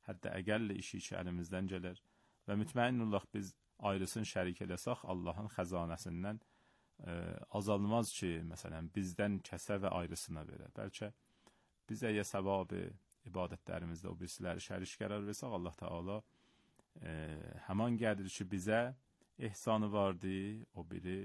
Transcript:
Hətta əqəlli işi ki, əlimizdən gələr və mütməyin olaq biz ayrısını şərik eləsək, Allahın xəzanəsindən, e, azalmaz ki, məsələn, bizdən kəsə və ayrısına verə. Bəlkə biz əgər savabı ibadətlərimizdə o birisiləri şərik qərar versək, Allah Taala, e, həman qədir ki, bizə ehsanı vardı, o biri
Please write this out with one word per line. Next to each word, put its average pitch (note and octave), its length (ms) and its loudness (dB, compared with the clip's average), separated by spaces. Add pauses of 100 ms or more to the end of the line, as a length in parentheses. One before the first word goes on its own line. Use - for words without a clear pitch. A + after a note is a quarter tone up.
Hətta F#2 260 -4
əqəlli G#2 480 4
işi G2 240 -4
ki, - 120 -6
əlimizdən F2+ 520 0
gələr F2+ 320 -4 (480)
və G2+ 80 2
mütməyin A#2+ 480 4
olaq G2+ 260 4
biz G2 220 -2 (260)
ayrısını G2+ 480 2
şərik F2+ 380 0
eləsək, F#2 400 -2
Allahın F2+ 480 -2
xəzanəsindən, F2 880 -2
e, - 760 -12 (340)
azalmaz G#2 640 4
ki, F2 300 0
məsələn, E2 460 -6
bizdən G2 540 0
kəsə F#2+ 380 -2
və G2 100 2
ayrısına E2 560 -2
verə. - 240 -12
Bəlkə G#2 400 -6 (760)
biz G#2+ 140 -4
əgər G#2+ 240 4
savabı F#2+ 580 2 (400)
ibadətlərimizdə F2 840 -4
o F2 80 -4
birisiləri F2 480 -4
şərik F#2 320 -4
qərar G#2 320 -2
versək, A2 240 -4
Allah F2 240 -2
Taala, F2 460 -4 (720)
e, E2 160 -8 (540)
həman A2+ 340 2
qədir G2+ 320 2
ki, G2 160 -4
bizə G2+ 340 4 (580)
ehsanı G#2+ 520 2
vardı, G2 800 2
o F2 160 -8
biri F2+ 380 -4